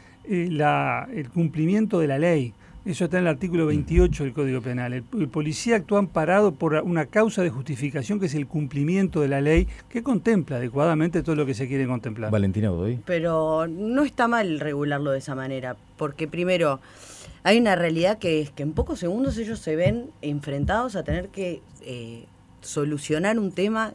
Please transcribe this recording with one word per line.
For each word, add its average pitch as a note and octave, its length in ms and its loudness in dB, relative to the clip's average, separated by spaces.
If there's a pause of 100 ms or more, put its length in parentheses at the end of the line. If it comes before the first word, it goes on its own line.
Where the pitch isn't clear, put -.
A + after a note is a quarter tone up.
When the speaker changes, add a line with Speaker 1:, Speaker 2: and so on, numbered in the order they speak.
(240)
Speaker 1:
eh, F3+ 260 -2
la, C#3+ 640 2
el C#3+ 160 -8
cumplimiento E3+ 720 2
de D#3 80 2
la C3+ 100 0
ley. D3+ 340 2 (340)
Eso F3+ 180 -2
está E3+ 140 0
en F3+ 60 2
el E3+ 40 2
artículo E3 360 0
Speaker 2:
Ujú. D#3 40 2
Speaker 1:
veintiocho D3+ 560 2
del C3 80 -4
Código C3 300 -2
Penal. B2 320 -4
El, B2 100 -6 (140)
el D3+ 100 0
policía D#3 480 0
actúa G3+ 220 0
amparado F#3 560 4
por D#3+ 280 0
una E3 240 0
causa G#3+ 360 2
de E3+ 80 0
justificación C#3 680 -4
que G3 80 -2
es C#3 80 -4
el D3 120 -2
cumplimiento D#3 720 0
de C#3+ 80 2
la C#3 140 0
ley D#3 260 4 (220)
que A#3 120 -4
contempla G#3 540 2
adecuadamente D#3 680 2
todo D#3 140 0
lo C#3+ 80 2
que C3 80 0
se B2 160 -4
quiere C3+ 180 0
contemplar. A2+ 440 -4
Speaker 2:
Valentina G#2 400 2
Godoy. G2 340 0
Speaker 3:
Pero D#3+ 640 0
no G#3+ 380 0
está B3 240 0
mal G3 320 0
regularlo D3 500 -2
de C3+ 80 0
esa C#3 160 -8
manera, C3 420 -6 (220)
porque D3+ 280 -4
primero E3 540 0 (600)
hay G#3 160 6
una G#3+ 180 4
realidad E3+ 420 2
que D#3+ 220 0
es C#3+ 100 -4
que - 120 -8
en D3+ 100 -2
pocos E3 260 -4
segundos A3 380 -2
ellos A3 220 -6
se D#3 180 -4
ven G#3+ 300 2 (160)
enfrentados D3 760 -2
a E3 80 -4
tener F3 240 -4
que, F3+ 320 -8 (220)
eh, A#2 420 -14 (380)
solucionar D3+ 760 -2
un G3 140 -2
tema G#3+ 420 -2